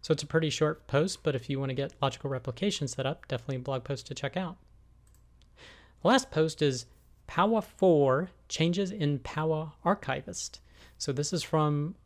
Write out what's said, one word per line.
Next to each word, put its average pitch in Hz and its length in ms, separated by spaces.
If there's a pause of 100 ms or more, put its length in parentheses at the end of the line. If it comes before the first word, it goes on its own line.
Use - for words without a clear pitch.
So - 100
it's 156 140
a - 20
pretty 160 240
short - 380
post, 165 340
but 143 140
if 120 120
you 135 120
want 135 100
to 127 60
get 135 260
logical 139 260
replication 135 600
set 131 180
up, - 220
definitely 131 280
a 127 40
blog 131 240
post - 240
to 139 60
check 135 220
out. 180 200 (1500)
The 175 60
last - 240
post 156 280
is 131 260 (400)
Power 208 360
four 151 680 (220)
Changes 175 400
in 147 300
Power 156 520 (100)
Archivist. - 760 (380)
So - 120
this 139 220
is 165 100
from 151 520 (120)